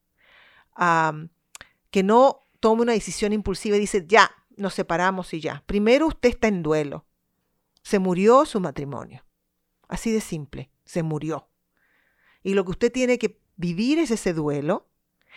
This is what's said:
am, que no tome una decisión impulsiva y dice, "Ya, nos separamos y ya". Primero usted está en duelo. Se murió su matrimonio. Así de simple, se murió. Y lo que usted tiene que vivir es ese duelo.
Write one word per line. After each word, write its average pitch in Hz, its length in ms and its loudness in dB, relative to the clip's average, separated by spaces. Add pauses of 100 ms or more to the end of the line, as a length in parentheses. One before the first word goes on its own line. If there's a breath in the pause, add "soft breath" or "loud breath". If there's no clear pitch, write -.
(760 soft breath)
am, 165 560 0 (600 soft breath)
que 196 120 0
no 233 440 4 (140)
tome 226 220 2
una 233 100 0
decisión 208 400 -2
impulsiva 208 440 -2
y 208 40 2
dice, 190 260 -2
"Ya, 196 240 6 (260)
nos 196 180 -8
separamos 180 600 -4
y 160 60 -8
ya". 143 260 -10
Primero 226 400 2
usted 262 240 0
está 233 180 -2
en 185 140 -2
duelo. 151 440 -4 (760)
Se - 160 0
murió 190 480 4
su 208 140 -6
matrimonio. 135 640 -10 (640)
Así 220 240 -4
de 220 80 0
simple, 143 500 -12 (140)
se - 180 -6
murió. 156 460 -6 (920)
Y 196 120 -2
lo 196 100 2
que 185 60 -8
usted 240 220 0
tiene 247 260 0
que - 220 -6 (160)
vivir 196 420 -2
es 294 120 0
ese 202 220 -2
duelo. 147 540 -4 (500 soft breath)